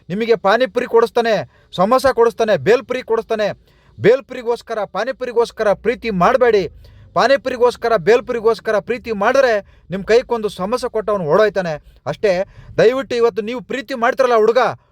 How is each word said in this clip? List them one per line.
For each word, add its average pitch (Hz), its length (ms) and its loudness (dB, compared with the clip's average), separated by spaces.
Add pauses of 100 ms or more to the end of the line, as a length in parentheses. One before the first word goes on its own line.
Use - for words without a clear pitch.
ನಿಮಗೆ 220 260 0
ಪಾನಿಪುರಿ 233 520 0
ಕೊಡಿಸ್ತಾನೆ, 226 760 0 (140)
ಸಮೋಸ 233 360 2
ಕೊಡಿಸ್ತಾನೆ, 226 440 2
ಬೇಲ್ಪುರಿ 240 460 0
ಕೊಡಿಸ್ತಾನೆ. 220 560 -4 (420)
ಬೇಲ್ಪುರಿಗೋಸ್ಕರ, 233 840 -2
ಪಾನಿಪುರಿಗೋಸ್ಕರ 226 880 -2
ಪ್ರೀತಿ 226 380 -4
ಮಾಡಬೇಡಿ. 208 580 2 (460)
ಪಾನಿಪುರಿಗೋಸ್ಕರ, 240 840 0
ಬೇಲ್ಪುರಿಗೋಸ್ಕರ 214 800 0
ಪ್ರೀತಿ 233 340 -6
ಮಾಡಿದ್ರೆ 220 800 0
ನಿಮ್ಮ 185 140 -8
ಕೈಗೊಂದು 226 440 0
ಸಮೋಸ 214 360 -6
ಕೊಟ್ಟು 220 280 -4
ಅವನು 196 120 -4
ಓಡೋಯ್ತಾನೆ 175 680 0 (120)
ಅಷ್ಟೇ. 180 380 -2 (340)
ದಯವಿಟ್ಟು 247 380 2
ಇವತ್ತು 226 260 0
ನೀವು 233 180 -8
ಪ್ರೀತಿ 247 340 -10
ಮಾಡ್ತಿರಲ್ಲ 254 400 0
ಹುಡುಗ, 220 240 4 (340)